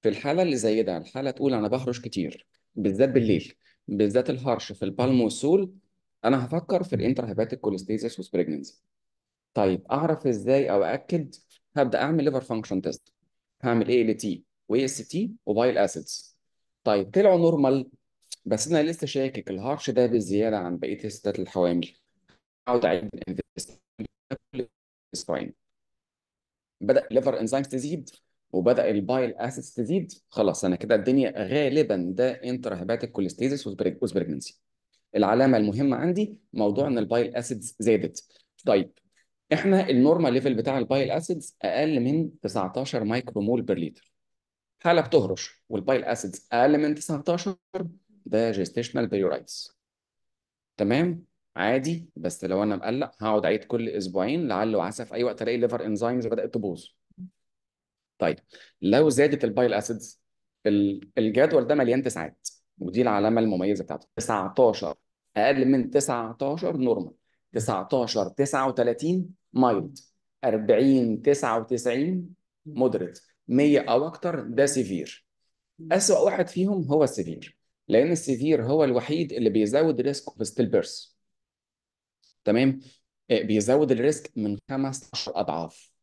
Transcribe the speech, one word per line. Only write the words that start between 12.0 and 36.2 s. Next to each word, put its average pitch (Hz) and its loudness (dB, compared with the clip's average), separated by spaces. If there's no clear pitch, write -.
اعمل 151 0
ليفر 135 0
فانكشن 110 -4
تيست، - -8
هعمل 117 0
اي 120 4
ال 110 0
تي 92 -6
واي 123 2
اس 127 -8
تي 202 -4
وبايل 113 2
اسيدز. - -4
طيب، 104 2
طلعوا 190 6
نورمال، 139 2
بس 113 -2
انا 156 2
لسه 165 -8
شاكك 131 -4
الهرش 120 -6
ده 123 4
بالزياده 107 0
عن 87 -6
بقيه 90 -6
الستات 101 -6
الحوامل. 87 0
اقعد 123 2
اعيد 87 0
الانفستيجيشن - -12
كل 127 -6
اسبوعين. - -6
بدا 131 2
الليفر 135 0
انزيمز 135 -2
تزيد 139 -6
وبدا 104 2
البايل 113 -2
اسيدز 123 -8
تزيد، 160 -4
خلاص 95 0
انا 90 2
كده 110 0
الدنيا 120 2
غالباً 110 0
ده 123 2
انتراهيباتيك 117 -6
كوليستيزيس 117 -4
وسبريجنسي. 90 -4
العلامه 117 4
المهمه 117 0
عندي 180 -2